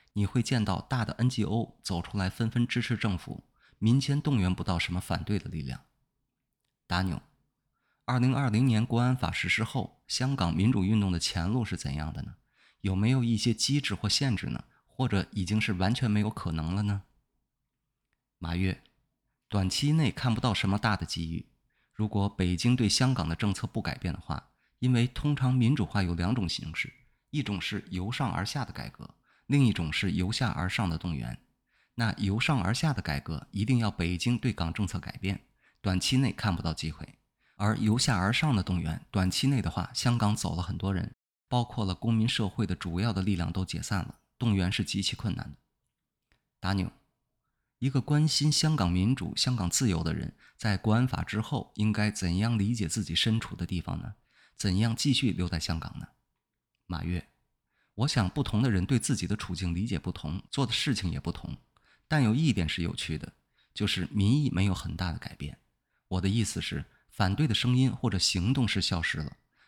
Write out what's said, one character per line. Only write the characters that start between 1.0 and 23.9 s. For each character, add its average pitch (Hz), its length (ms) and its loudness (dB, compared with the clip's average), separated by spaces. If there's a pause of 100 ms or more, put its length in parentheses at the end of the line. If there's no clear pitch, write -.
的 - 80 -4
N 123 160 2
G 110 160 0
O 110 360 -2
走 87 200 -2
出 - 160 -8
来 95 120 0
纷 113 220 -2
纷 120 160 0
支 123 140 -2
持 113 160 -2
政 98 200 -2
府， - 280 -14 (340)
民 113 180 6
间 143 240 0
动 143 160 2
员 92 160 4
不 90 120 -4
到 90 120 0
什 - 160 -2
么 90 60 -2
反 90 240 -4
对 101 160 -2
的 - 100 -8
力 80 120 -6
量。” 62 240 -10 (1000)
达 87 180 0
纽 87 180 -2 (840)
：“二 127 160 0
零 127 160 4
二 135 140 0
零 113 180 4
年 110 180 4
国 117 140 0
安 127 160 2
法 82 160 -2
实 - 160 -4
施 - 160 0
后， - 440 -4
香 135 280 -2
港 85 180 0
民 95 160 4
主 107 140 2
运 107 160 4
动 98 100 2
的 87 80 2
前 85 300 -2
路 117 160 0
是 92 140 -4
怎 69 180 -6
样 76 160 -4
的 76 120 -8
呢？ - 120 -12 (460)
有 98 120 0
没 101 160 4
有 131 140 4
一 117 140 2
些 113 160 2
机 135 260 0
制 104 160 -2
或 104 140 -2
限 131 260 2
制 - 120 -4
呢？ - 160 -6 (220)
或 - 220 -2
者 101 240 2
已 101 140 -2
经 107 140 2
是 104 140 0
完 95 220 2
全 117 160 2
没 104 80 4
有 107 100 2
可 - 220 -4
能 80 240 -2
了 104 80 0
呢？” 104 200 0 (1300)
马 85 180 -4
跃 92 280 0 (680)
：“短 95 200 0
期 143 240 0
内 156 180 4
看 117 240 -2
不 - 60 -4
到 120 120 2
什 - 160 0
么 101 80 2
大 104 180 0
的 82 100 -6
机 82 260 -6
遇。 - 160 -6 (460)
如 107 140 -2
果 101 200 0
北 90 280 0
京 120 200 2
对 113 140 4
香 127 240 4
港 85 140 -2
的 82 80 -2
政 101 180 0
策 - 120 -4
不 - 160 -4
改 - 160 -6